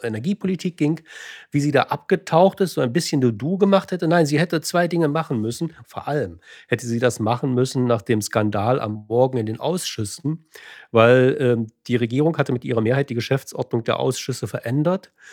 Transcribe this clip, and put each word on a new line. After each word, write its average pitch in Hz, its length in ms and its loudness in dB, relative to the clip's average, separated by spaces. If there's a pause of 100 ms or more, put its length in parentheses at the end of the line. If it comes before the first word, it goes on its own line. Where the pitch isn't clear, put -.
Energiepolitik 170 760 -4
ging, 156 240 0 (500)
wie 147 80 0
sie 147 120 0
da 131 120 4
abgetaucht 180 760 2
ist, 180 120 0
so 147 80 -2
ein 123 120 0
bisschen 160 280 0
Dudu 127 360 0
gemacht 196 340 4
hätte. 175 160 -2
Nein, 170 180 4
sie 143 140 0
hätte 170 220 -2
zwei 175 260 -2
Dinge 165 200 0
machen 147 340 -2
müssen. 117 320 -4 (120)
Vor - 220 -14
allem 113 320 -4 (280)
hätte 120 200 -4
sie 117 120 -2
das 123 200 0
machen 120 340 0
müssen 127 320 0
nach 117 160 2
dem 107 200 0
Skandal 104 580 0
am 107 280 -6
Morgen 127 300 2
in 110 80 -2
den 107 140 -6
Ausschüssen, 151 840 -6 (460)
weil, 127 480 6
ähm, 117 280 0 (200)
die 120 80 0
Regierung 127 420 0
hatte 139 160 0
mit 120 120 -4
ihrer 117 160 0
Mehrheit 131 280 0
die 113 60 -6
Geschäftsordnung 120 680 -4
der - 160 -2
Ausschüsse 127 480 -4
verändert, 151 640 -2 (220)